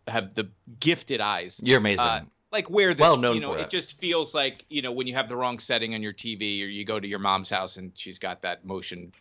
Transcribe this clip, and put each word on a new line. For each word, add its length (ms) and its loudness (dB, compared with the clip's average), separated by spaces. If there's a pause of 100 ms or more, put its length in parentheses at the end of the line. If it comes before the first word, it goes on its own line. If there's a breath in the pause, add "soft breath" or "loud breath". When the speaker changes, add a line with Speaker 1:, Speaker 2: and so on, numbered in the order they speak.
Speaker 1:
have 260 -4
the 160 -4 (300)
gifted 400 0
eyes. 420 -2
Speaker 2:
You're 180 8
amazing. 260 4
Speaker 1:
Uh, 160 0 (320)
like, 160 -2
where 240 6
this, 80 -2
Speaker 2:
Well 160 10
known 180 4
Speaker 1:
you 60 0
know, 120 -4
Speaker 2:
for 60 -4
Speaker 1:
it 40 -2
Speaker 2:
it. 60 -8
Speaker 1:
just 280 -6
feels 380 -2
like, 340 -2
you 120 -4
know, 100 -4
when 160 -4
you 80 -6
have 140 0
the 80 -6
wrong 220 -2
setting 360 -2
on 60 -4
your 100 -6
T 240 -8
V 300 -2
or 20 -8
you 160 -8
go 160 -2
to 80 -8
your 120 -6
mom's 300 0
house 280 -4
and 180 -12
she's 240 -12
got 220 -8
that 240 -6
motion 560 -10